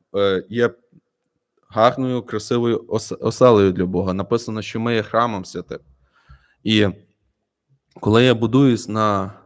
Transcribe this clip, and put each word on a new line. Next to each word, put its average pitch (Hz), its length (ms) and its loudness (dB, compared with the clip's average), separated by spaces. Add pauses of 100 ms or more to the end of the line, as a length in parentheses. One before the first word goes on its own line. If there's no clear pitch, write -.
(140)
е, 98 340 -2
є 117 220 0 (1000)
гарною, 123 540 0
красивою 117 640 -2
ос-, - 320 -6
оселею 110 520 4
для 92 140 -2
Бога. 92 260 -2
Написано, 107 500 -4
що 113 180 -8
ми 117 140 -2
є 110 80 0
храмом 110 420 -2
святим. - 340 -14 (840)
І 107 240 2 (1120)
коли 113 240 4
я 127 100 4
будуюсь 117 540 0
на 104 440 -2 (140)